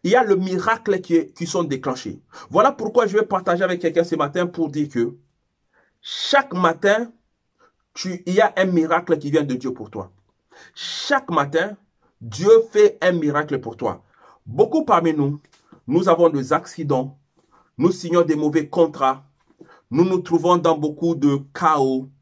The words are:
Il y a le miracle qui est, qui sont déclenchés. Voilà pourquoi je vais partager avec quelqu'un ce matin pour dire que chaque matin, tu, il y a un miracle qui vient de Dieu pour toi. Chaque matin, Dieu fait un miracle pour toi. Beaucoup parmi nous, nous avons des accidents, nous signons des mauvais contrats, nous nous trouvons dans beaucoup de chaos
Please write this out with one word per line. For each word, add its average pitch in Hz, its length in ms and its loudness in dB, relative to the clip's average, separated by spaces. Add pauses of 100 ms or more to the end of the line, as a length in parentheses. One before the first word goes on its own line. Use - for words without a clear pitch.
Il 277 80 -2
y 247 60 4
a 254 80 4
le 202 120 2
miracle 185 640 -2
qui 175 160 -2
est, 165 200 0
qui 170 100 -8
sont 180 160 -4
déclenchés. 131 580 -6 (300)
Voilà 214 220 2
pourquoi 226 340 0
je 196 100 -2
vais 214 100 2
partager 185 360 -2
avec 180 180 -2
quelqu'un 170 240 0
ce 170 120 -4
matin 151 300 -2
pour 165 240 -4
dire 147 180 -4
que 120 280 -4 (880)
chaque - 480 -2
matin, 196 600 0 (800)
tu, 180 320 -10
il 180 80 -2
y 208 60 4
a 208 160 2
un 190 80 2
miracle 170 540 0
qui 143 120 -8
vient 151 140 2
de 135 100 -4
Dieu 127 180 -6
pour 107 160 -14
toi. 92 220 -14 (640)
Chaque - 560 -4
matin, 160 460 -2 (440)
Dieu 117 300 -2 (220)
fait 208 280 4
un 180 120 2
miracle 147 480 -2
pour 117 160 -12
toi. 101 260 -6 (420)
Beaucoup 226 400 0
parmi 165 300 2
nous, 147 260 -2 (460)
nous 180 220 2
avons 170 200 6
des 143 240 -2
accidents, 139 680 -4 (600)
nous 180 140 2
signons 175 300 0
des 160 120 0
mauvais 151 340 -2
contrats, 139 560 0 (680)
nous 151 140 4
nous 185 140 0
trouvons 170 380 2
dans 165 200 2
beaucoup 151 380 -4
de 139 260 0 (140)
chaos 139 540 0 (140)